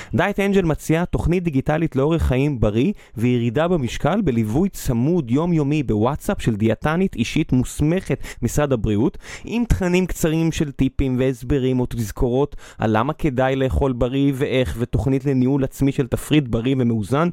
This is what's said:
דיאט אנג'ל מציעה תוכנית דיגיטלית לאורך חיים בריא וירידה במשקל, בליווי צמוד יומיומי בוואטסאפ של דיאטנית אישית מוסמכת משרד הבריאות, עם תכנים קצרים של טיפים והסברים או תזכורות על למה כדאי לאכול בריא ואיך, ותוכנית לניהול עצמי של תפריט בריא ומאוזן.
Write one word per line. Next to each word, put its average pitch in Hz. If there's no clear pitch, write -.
דיאט 180
אנג'ל 196
מציעה 160
תוכנית 170
דיגיטלית 151
לאורך 151
חיים 131
בריא 113
וירידה 120
במשקל, 170
בליווי 127
צמוד 131
יומיומי 151
בוואטסאפ 117
של 113
דיאטנית 147
אישית 135
מוסמכת 147
משרד 135
הבריאות, 107
עם 233
תכנים 180
קצרים 165
של 147
טיפים 135
והסברים 127
או 123
תזכורות 120
על 110
למה 135
כדאי 131
לאכול 135
בריא 135
ואיך, 127
ותוכנית 127
לניהול 131
עצמי 135
של 131
תפריט 147
בריא 117
ומאוזן. 120